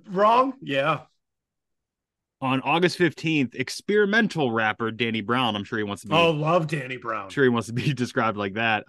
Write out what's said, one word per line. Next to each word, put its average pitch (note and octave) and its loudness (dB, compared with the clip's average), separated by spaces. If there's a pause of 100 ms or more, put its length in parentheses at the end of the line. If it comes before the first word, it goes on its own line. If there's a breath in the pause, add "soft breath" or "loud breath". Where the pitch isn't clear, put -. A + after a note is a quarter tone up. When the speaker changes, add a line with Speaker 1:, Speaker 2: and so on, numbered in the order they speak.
(120)
Speaker 1:
wrong. A#3 4
Yeah. C#3+ 0 (1400)
Speaker 2:
On C3 0
August E3 2
fifteenth, D#3 0
experimental G3+ 0
rapper A2 0
Danny A2 -2
Brown. A#2 0
I'm G2+ -4
sure A2 -6
he G#2+ -2
wants G2+ -6
to G2+ -14
be - 0
Speaker 1:
Oh, E3+ 4
love D#3+ 0
Danny C3 -8
Brown. A2+ -6
Speaker 2:
I'm G2 -14
sure C#3 0
he B2+ 6
wants A#2 0
to A#2 -10
be A#2+ -2
<laughs> - -
described A#2 -2
like G2+ -4
that. A2 0